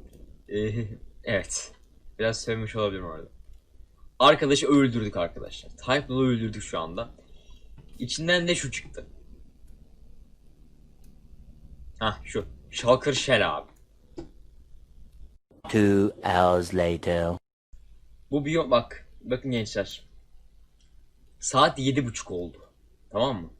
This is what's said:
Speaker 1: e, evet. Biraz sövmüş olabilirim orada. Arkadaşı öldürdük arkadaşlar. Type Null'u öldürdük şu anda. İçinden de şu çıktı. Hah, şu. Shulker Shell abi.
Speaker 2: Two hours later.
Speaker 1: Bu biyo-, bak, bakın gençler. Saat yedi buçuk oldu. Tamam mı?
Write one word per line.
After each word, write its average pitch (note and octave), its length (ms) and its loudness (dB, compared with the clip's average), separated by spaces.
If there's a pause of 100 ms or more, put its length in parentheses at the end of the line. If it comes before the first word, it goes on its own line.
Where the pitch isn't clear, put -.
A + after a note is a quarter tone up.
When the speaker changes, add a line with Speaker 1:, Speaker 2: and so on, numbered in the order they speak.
(480)
Speaker 1:
e, G#2+ 400 -2 (360)
evet. - 500 -4 (460)
Biraz A2 220 0
sövmüş A2+ 340 -4
olabilirim G2 300 -2
orada. E2 240 -12 (880)
Arkadaşı C#3+ 480 6
öldürdük A#2+ 500 4
arkadaşlar. - 520 -6
Type C3 440 -2
Null'u C3 140 2
öldürdük A2 360 -2
şu - 160 -6
anda. E2 340 -8 (880)
İçinden E3+ 480 0
de F3 80 4
şu C3+ 160 -6
çıktı. - 360 -12 (3000)
Hah, A2 240 -2
şu. - 220 -6 (260)
Shulker B2+ 420 4
Shell G2+ 440 2
abi. - 140 -12 (1900)
Speaker 2:
Two G2+ 460 4 (140)
hours F2+ 520 4
later. F2 640 0 (920)
Speaker 1:
Bu C#3+ 140 0
biyo-, D3+ 260 0
bak, - 380 0 (120)
bakın B2+ 300 -4
gençler. G#2+ 580 -4 (1300)
Saat C#3+ 400 4
yedi C3+ 260 2
buçuk - 260 -8
oldu. F2 260 -8 (540)
Tamam A2+ 300 0
mı? E2 80 -14 (100)